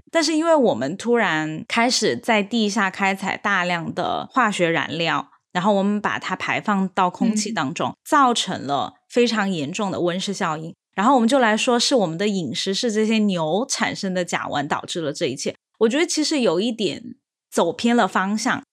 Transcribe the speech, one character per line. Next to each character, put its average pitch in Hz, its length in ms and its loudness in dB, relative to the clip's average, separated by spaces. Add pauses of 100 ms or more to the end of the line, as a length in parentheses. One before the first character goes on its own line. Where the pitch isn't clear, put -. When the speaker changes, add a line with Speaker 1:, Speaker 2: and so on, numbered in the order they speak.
(120)
Speaker 1:
但 330 120 2
是 311 120 0
因 311 100 2
为 330 80 4
我 233 220 4
们 135 200 -4
突 233 200 0
然 156 520 0
开 233 220 2
始 190 260 0
在 208 280 0
地 214 260 0
下 196 220 0
开 196 240 0
采 190 200 -4
大 190 300 -2
量 170 260 -4
的 87 380 -4
化 226 220 2
学 175 180 2
燃 156 260 -2
料， 160 360 -2 (200)
然 180 120 -2
后 208 100 4
我 196 80 2
们 208 180 0
把 156 200 -2
它 - 160 -6
排 139 260 -2
放 196 280 0
到 185 200 2
空 214 260 0
气 214 160 -2
当 160 220 -4
中， 147 160 -2
Speaker 2:
嗯。 - 80 -10 (100)
Speaker 1:
造 269 280 4
成 123 320 -4
了 135 260 -2 (160)
非 240 160 4
常 214 240 0
严 156 220 -2
重 196 180 -4
的 117 120 -4
温 175 180 0
室 190 120 -4
效 175 240 -2
应。 160 200 -10 (200)
然 196 100 0
后 269 80 6
我 262 60 6
们 226 100 4
就 277 80 6
来 220 180 4
说 240 240 2
是 240 140 2
我 214 140 4
们 160 100 -4
的 202 100 0
饮 180 280 -2
食， - 180 -4
是 226 180 -2
这 214 140 0
些 220 140 2
牛 190 500 0
产 - 260 -2
生 185 200 -4
的 180 100 0
甲 170 200 -4
烷 143 220 -4
导 - 200 -2
致 - 120 -6
了 147 140 -4
这 165 140 -2
一 127 80 -4
切。 - 200 -6 (260)
我 220 60 6
觉 240 120 0
得 339 80 2
其 311 160 -2
实 294 160 0
有 180 200 2
一 233 120 0
点 208 460 -6 (340)
走 175 200 2
偏 233 240 0
了 220 120 4
方 196 280 -2
向， 220 380 -2